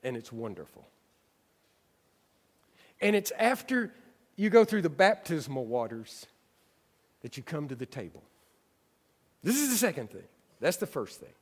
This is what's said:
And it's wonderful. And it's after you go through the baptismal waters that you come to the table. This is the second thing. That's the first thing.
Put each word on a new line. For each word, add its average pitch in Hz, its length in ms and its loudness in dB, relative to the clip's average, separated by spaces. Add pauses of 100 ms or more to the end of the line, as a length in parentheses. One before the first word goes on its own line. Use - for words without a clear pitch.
And 127 140 -4
it's 110 140 -12
wonderful. 107 540 -12 (2250)
And 208 160 4
it's 202 160 0
after 240 640 0 (420)
you 208 140 0
go 220 160 10
through 220 160 0
the 165 80 2
baptismal 147 760 2
waters 113 640 -6 (960)
that - 160 -12
you 131 60 -12
come 147 260 -6
to 131 60 -8
the 123 100 -8
table. 92 380 -14 (1200)
This 226 140 2
is 294 120 2
the 240 80 0
second 151 320 0
thing. - 180 -18 (320)
That's 165 180 0
the 208 100 -4
first - 320 -8
thing. - 220 -20